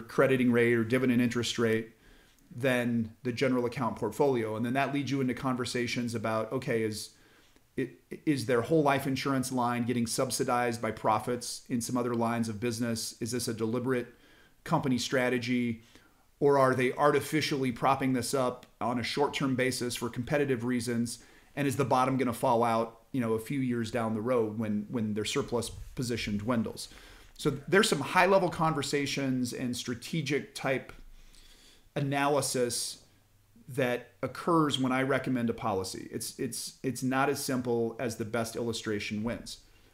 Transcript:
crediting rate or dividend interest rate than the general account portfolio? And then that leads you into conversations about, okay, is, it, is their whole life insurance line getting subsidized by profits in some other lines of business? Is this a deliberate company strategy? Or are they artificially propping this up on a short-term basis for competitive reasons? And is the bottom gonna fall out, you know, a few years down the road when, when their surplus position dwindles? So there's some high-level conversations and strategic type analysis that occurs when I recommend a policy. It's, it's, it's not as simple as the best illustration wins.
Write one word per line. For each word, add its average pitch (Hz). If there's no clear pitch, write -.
crediting 127
rate 120
or 113
dividend 123
interest 120
rate 113
than 120
the 123
general 127
account 120
portfolio? 113
And 120
then 131
that 139
leads 143
you 135
into 127
conversations 120
about, 110
okay, 131
is, 107
it, 131
is 135
their 120
whole 156
life 139
insurance 135
line 120
getting 120
subsidized 120
by 110
profits 117
in 123
some 127
other 120
lines 117
of 101
business? 117
Is 113
this 120
a 113
deliberate 120
company 147
strategy? 123
Or 143
are 131
they 123
artificially 139
propping 135
this 123
up 127
on 120
a 113
short-term 139
basis 127
for 120
competitive 127
reasons? 120
And 143
is 123
the 143
bottom 131
gonna 127
fall 120
out, 113
you 135
know, 113
a 110
few 139
years 120
down 113
the 107
road 113
when, 104
when 110
their 104
surplus 120
position 117
dwindles? 113
So 151
there's 202
some 151
high-level 180
conversations 139
and 120
strategic 131
type 135
analysis 139
that 123
occurs 143
when 127
I 131
recommend 131
a 113
policy. 95
It's, -
it's, -
it's 131
not 131
as 143
simple 120
as 120
the 117
best 113
illustration 110
wins. 98